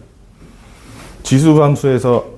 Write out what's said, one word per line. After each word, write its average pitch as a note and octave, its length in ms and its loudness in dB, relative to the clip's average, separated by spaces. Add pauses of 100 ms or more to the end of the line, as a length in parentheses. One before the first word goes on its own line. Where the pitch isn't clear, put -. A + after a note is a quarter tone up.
(1200)
지수 D3+ 380 2
함수에서 C3 640 -2 (120)